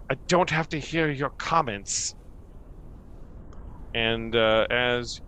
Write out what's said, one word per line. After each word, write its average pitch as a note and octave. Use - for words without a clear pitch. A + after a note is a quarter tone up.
I C3+
don't F3+
have D#3+
to D#3+
hear D#3
your C#3
comments. A#2
And, A2+
uh, A2
as B2